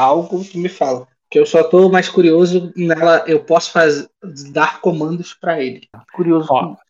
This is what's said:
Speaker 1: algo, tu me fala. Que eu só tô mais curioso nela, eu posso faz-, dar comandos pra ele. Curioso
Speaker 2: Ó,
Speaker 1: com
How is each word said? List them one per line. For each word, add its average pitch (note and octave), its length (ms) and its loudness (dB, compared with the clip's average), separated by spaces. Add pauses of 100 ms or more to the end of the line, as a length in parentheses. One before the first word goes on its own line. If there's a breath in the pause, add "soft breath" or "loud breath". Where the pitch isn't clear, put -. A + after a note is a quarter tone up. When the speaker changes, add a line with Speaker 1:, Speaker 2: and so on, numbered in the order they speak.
Speaker 1:
algo, E3+ 420 0
tu F3+ 140 -14
me F3+ 100 -4
fala. C3 380 -4 (240)
Que D3 80 0
eu D3 80 4
só E3 160 2
tô F#3 260 4
mais F#3 200 0
curioso F3 680 2
nela, E3 500 0
eu D#3 180 0
posso E3 260 0
faz-, D3+ 380 0 (440)
dar D3+ 280 -4
comandos E3 520 -4
pra E3 300 -6
ele. B2+ 260 -10 (240)
Curioso E3 380 0
Speaker 2:
Ó, B2+ 100 2 (140)
Speaker 1:
com - 20 -20 (140)